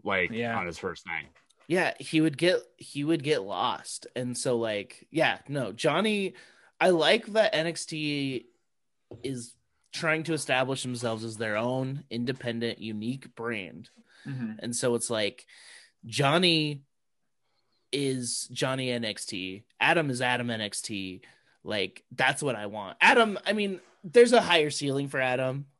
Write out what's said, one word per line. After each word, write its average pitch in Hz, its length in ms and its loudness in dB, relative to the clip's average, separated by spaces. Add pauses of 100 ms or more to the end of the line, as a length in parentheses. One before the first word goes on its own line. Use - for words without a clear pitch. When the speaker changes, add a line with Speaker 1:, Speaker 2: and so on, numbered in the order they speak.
Speaker 1:
like, 92 280 0
Speaker 2:
Yeah. 117 280 -4
Speaker 1:
on 90 60 -4
his 85 120 -8
first 90 300 -8
night. 80 200 -8 (420)
Speaker 3:
Yeah, 170 300 2
he 156 220 0
would 156 160 2
get, 170 220 4 (180)
he - 260 -10
would 151 200 0
get 139 200 0
lost. 98 720 -4
And 123 220 -4
so, 123 200 0
like, 107 540 -4
yeah, 135 280 0 (100)
no, 131 240 -4
Johnny, 196 600 0 (480)
I 175 80 6
like 180 380 4
that 208 260 2
N 156 140 0
X 165 180 -6
T 143 600 -4 (760)
is 123 320 -8 (380)
trying 160 320 0
to 160 100 -2
establish 135 500 0
themselves 117 420 -4
as 110 120 -8
their 107 200 -2
own 131 520 -2
independent, 117 680 -4
unique 110 560 -8
brand. 107 540 -8 (360)
Speaker 2:
Mm-hmm. 127 340 -6
Speaker 3:
And 120 160 -6
so 120 200 2
it's 117 140 -2
like, 107 360 -2 (600)
Johnny 147 800 2 (1080)
is 131 600 -2
Johnny 131 400 -2
N 120 140 -2
X 107 200 -6
T. 95 380 -8 (160)
Adam 156 300 4
is 127 120 -4
Adam 123 280 0
N 110 120 -4
X 104 200 -6
T. 95 400 -8 (420)
Like, 98 480 -4
that's 135 320 2
what 131 120 -2
I 104 120 -8
want. 101 340 -10
Adam, 220 440 6
I 202 80 0
mean, 202 260 -2 (240)
there's 240 300 8
a 233 80 8
higher 165 280 4
ceiling 139 400 -2
for 139 100 -2
Adam 131 460 0 (140)